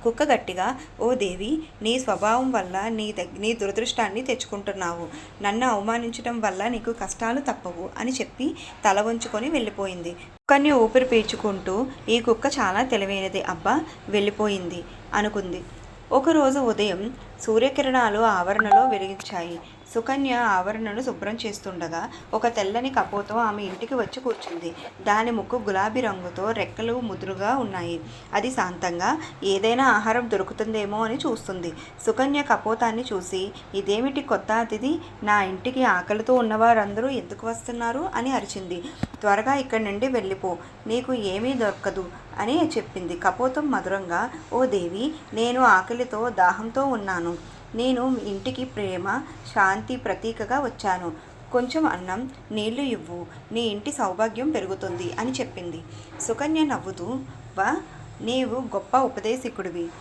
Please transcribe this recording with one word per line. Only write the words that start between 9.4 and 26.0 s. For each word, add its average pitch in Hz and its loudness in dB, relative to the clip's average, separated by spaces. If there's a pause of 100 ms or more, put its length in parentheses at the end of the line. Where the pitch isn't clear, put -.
వెళ్ళిపోయింది. 196 -2
సుకన్య 277 4
ఊపిరి 254 8
పీల్చుకుంటూ, 214 2 (220)
"ఈ 233 6
కుక్క 226 2
చాలా 226 2
తెలివైనది, 196 0
అబ్బా, 185 2 (280)
వెళ్ళిపోయింది" 202 0 (300)
అనుకుంది. 202 -2 (500)
ఒకరోజు 277 6
ఉదయం 208 0 (260)
సూర్యకిరణాలు 254 4
ఆవరణలో 214 6
వెలిగించాయి. 190 -4 (360)
సుకన్య 269 0
ఆవరణను 214 0
శుభ్రం 226 -4
చేస్తుండగా 180 -6 (240)
ఒక 226 2
తెల్లని 233 0
కపోతం 202 0
ఆమె 208 0
ఇంటికి 196 -6
వచ్చి 247 -2
కూర్చుంది. 175 -6 (340)
దాని 214 4
ముక్కు 233 -2
గులాబీ 208 0